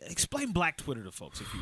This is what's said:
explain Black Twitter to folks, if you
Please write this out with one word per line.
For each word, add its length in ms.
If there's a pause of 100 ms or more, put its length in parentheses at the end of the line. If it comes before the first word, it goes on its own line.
explain 500
Black 240
Twitter 260
to 80
folks, 300
if 140
you 80